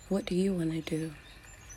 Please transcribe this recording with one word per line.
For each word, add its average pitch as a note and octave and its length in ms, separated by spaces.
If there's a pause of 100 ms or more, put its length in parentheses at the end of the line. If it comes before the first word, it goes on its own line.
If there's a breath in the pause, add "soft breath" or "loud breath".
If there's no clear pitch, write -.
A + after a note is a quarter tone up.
"What G3 160
do F3+ 120
you F#3+ 160
want E3 180
to D#3+ 100
do? D#3+ 340 (640)